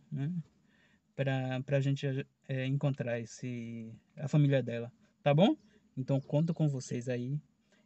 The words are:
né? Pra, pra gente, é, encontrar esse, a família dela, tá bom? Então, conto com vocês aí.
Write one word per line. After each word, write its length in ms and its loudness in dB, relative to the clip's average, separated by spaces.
né? 200 -4
Pra, 480 -2
pra 160 2
gente, 260 0
é, 200 -2
encontrar 520 -2
esse, 720 -10
a 100 -6
família 340 4
dela, 320 -6
tá 100 6
bom? 240 6
Então, 240 0
conto 320 0
com 160 2
vocês 400 -6
aí. 320 -4